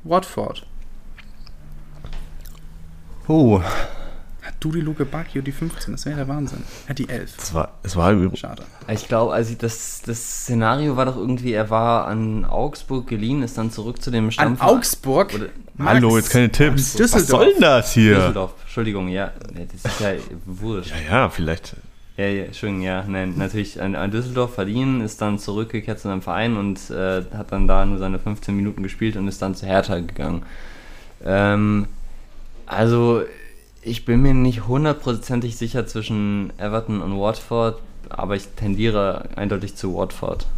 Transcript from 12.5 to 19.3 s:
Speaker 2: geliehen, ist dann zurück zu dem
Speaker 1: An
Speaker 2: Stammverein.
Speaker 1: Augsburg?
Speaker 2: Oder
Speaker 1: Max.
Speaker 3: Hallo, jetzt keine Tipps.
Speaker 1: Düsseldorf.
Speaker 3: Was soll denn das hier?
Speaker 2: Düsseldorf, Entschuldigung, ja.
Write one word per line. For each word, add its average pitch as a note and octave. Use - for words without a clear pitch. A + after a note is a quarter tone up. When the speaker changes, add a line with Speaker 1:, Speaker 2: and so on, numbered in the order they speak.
Speaker 2:
geliehen, A#2+
ist A2+
dann A2+
zurück A2+
zu -
dem A2+
Speaker 1:
An A2+
Speaker 2:
Stammverein. C3
Speaker 1:
Augsburg? G3
Speaker 2:
Oder G#2
Speaker 1:
Max. C#3+
Speaker 3:
Hallo, A2+
jetzt -
keine B2
Tipps. C#3+
Speaker 1:
Düsseldorf. A3+
Speaker 3:
Was C#3
soll A3
denn F4+
das C3+
hier? G#2+
Speaker 2:
Düsseldorf, F#2+
Entschuldigung, G2+
ja. F#2